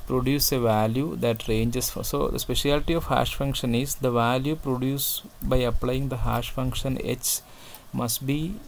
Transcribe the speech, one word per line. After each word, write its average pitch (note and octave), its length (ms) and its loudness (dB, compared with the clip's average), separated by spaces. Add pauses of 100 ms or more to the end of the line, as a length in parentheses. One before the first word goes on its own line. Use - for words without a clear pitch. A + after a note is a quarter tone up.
produce C3 460 2
a C3 80 2
value A2+ 560 2
that A#2 320 0
ranges A#2 420 2
for, - 140 -6
so C#3+ 240 0
the - 100 0
specialty C#3+ 540 2
of E3 140 0
hash B2+ 280 2
function C3 400 0
is C3+ 220 0
the C3 140 0
value B2+ 440 2
produced C3+ 720 -2 (180)
by C3 140 2
applying B2+ 520 0
the B2+ 100 -4
hash A#2 320 0
function C3 520 -2
h - 380 -2 (520)
must A#2+ 320 -2
be D3+ 300 -2 (140)